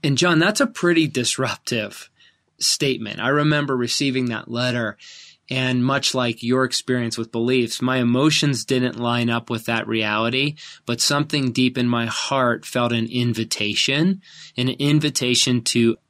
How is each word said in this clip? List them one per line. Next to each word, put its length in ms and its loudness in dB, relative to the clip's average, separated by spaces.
And 140 2
John, 220 4
that's 200 2
a 60 4
pretty 400 2
disruptive 1040 -4
statement. 600 -2
I 80 -2
remember 500 2
receiving 520 0
that 200 -6
letter, 480 -2
and 360 0
much 280 0
like 300 -2
your 220 2
experience 520 -2
with 140 -6
beliefs, 500 0
my 180 0
emotions 640 2
didn't 340 0
line 300 0
up 200 -2
with 180 -6
that 200 -2
reality, 680 0
but 140 -4
something 540 0
deep 240 2
in 100 0
my 180 0
heart 600 -2
felt 260 0
an 180 0
invitation, 1120 0
an 100 0
invitation 920 2
to 340 2